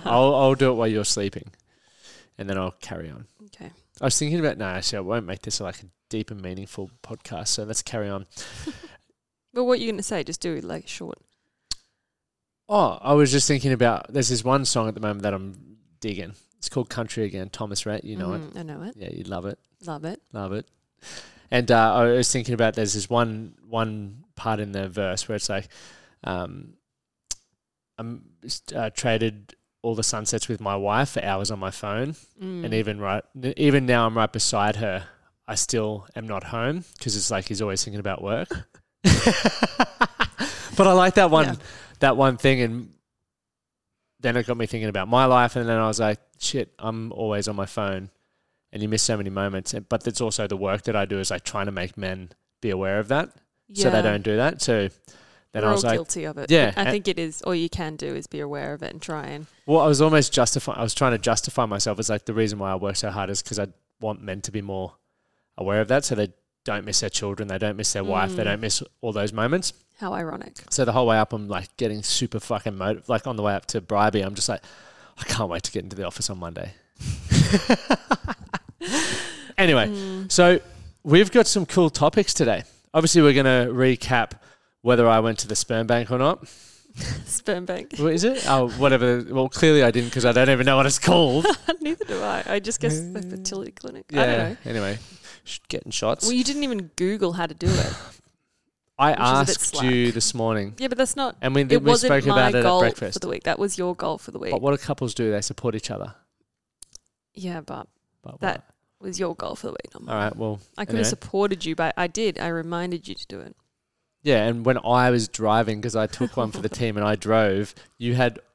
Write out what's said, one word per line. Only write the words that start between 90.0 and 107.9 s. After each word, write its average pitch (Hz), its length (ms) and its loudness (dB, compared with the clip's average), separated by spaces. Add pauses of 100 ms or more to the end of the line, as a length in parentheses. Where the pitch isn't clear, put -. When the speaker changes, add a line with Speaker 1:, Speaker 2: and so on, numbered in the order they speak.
Speaker 1:
'cause 123 120 -2
I 120 80 6
don't 127 180 6
even 127 160 4
know 135 100 6
what 135 100 6
it's 139 120 2
called. 165 480 4 (180)
Speaker 2:
<laughs> - 160 -2
Neither 320 260 -4
do - 160 -4
I. 196 240 -2
I 202 140 -2
just 202 200 -6
guess 156 200 -2
the 180 180 -10
Speaker 1:
Uh, 185 120 -8
Speaker 2:
fertility 190 420 -8
clinic. - 380 -16
Speaker 1:
yeah. 139 120 0
Speaker 2:
I 135 40 4
don't 120 120 2
know. 113 180 -4 (140)
Speaker 1:
Anyway, 107 280 -4 (460)
sh-, - 140 -12 (100)
getting - 240 -8
shots. - 320 -2
Speaker 2:
Well, 233 80 2
you 247 120 2
didn't 285 200 -2
even 202 320 -4
Google 190 380 0
how 175 120 -2
to 156 80 -6
do 175 140 -4
it. 151 260 2 (540)
Speaker 1:
<sighs> - 500 -20
I 143 120 6
Speaker 2:
Which 143 100 2
is - 0 -
a 131 240 6
bit 131 60 -2
Speaker 1:
asked - 320 -2
you 127 240 4
Speaker 2:
slack. 117 80 2
Speaker 1:
this 113 200 0
morning. 110 440 -2
Speaker 2:
Yeah, 262 100 -4
but 247 80 -4
that's 262 200 0
not, 269 260 -4
Speaker 1:
And 131 120 0
we, 139 80 4
Speaker 2:
it 135 80 0
Speaker 1:
we 147 80 6
Speaker 2:
wasn't 233 340 4
Speaker 1:
spoke 139 140 4
Speaker 2:
my 139 80 4
Speaker 1:
about 123 200 6
it 123 40 4
at 120 40 4
Speaker 2:
goal 180 180 4
Speaker 1:
breakfast. 110 340 0
Speaker 2:
for - 60 -4
the - 80 -8
week. - 160 -6
That - 140 0
was 202 180 -4
your 180 180 -4
goal 160 220 -4
for - 140 -16
the - 80 -8
week. - 140 -4
Speaker 1:
But 120 100 -2
what 139 80 2
do 139 80 2
couples 131 340 -4
do? 113 180 -2
They 104 120 0
support - 320 -4
each 110 160 -8
other. 98 240 -10 (1200)
Speaker 2:
Yeah, 180 260 -8
but - 280 -14 (340)